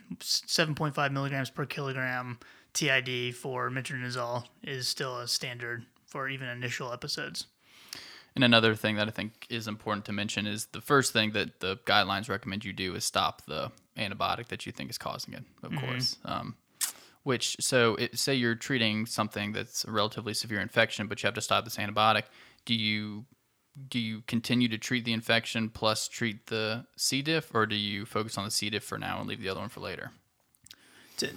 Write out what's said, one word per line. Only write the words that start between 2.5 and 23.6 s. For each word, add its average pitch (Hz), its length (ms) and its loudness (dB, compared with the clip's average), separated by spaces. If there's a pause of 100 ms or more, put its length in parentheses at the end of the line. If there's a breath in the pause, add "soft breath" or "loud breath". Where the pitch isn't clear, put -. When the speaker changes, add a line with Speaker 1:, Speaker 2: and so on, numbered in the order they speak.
Speaker 1:
T 151 180 2
I 131 100 6
D 123 320 -2
for 123 380 -4
metronidazole 123 720 -4 (180)
is 135 260 -6
still 127 300 -4
a 120 100 -8
standard 120 560 -4 (220)
for 135 220 -6
even 135 200 -6
initial 123 440 -4
episodes. 147 540 -6 (920 loud breath)
Speaker 2:
And 131 80 8
another 113 320 10
thing 107 200 2
that 107 120 2
I - 20 -6
think 107 400 -8
is 113 160 -4
important 104 380 -4
to - 80 -6
mention 101 340 -2
is 104 200 -4
the - 140 -12
first 139 320 4
thing 107 200 4
that 101 260 0
the 98 200 -2
guidelines 101 500 2
recommend 98 360 -4
you 98 80 -6
do 92 220 -4
is 92 100 -4
stop - 420 0
the 76 260 -4 (240)
antibiotic 98 520 -2
that - 180 -8
you 101 60 -10
think - 160 -10
is - 100 -8
causing - 360 -8
it, - 80 -12 (220)
of - 80 -8
Speaker 1:
Mm-hmm. 139 120 -4
Speaker 2:
course. 127 400 -2
Um, - 320 -6 (680 loud breath)
which, 127 360 0
so 117 360 6
it, 120 220 -2
say - 160 2
you're 120 200 4
treating 113 500 2
something 104 480 -2
that's 107 320 -6
a - 60 -10
relatively 107 420 0
severe 107 280 -2
infection, 110 480 2
but 107 140 -6
you - 40 2
have 101 80 2
to 113 80 -2
stop 104 220 2
this 117 120 -10
antibiotic. 104 460 6 (420 loud breath)
Do - 100 0
you, 107 520 0 (600)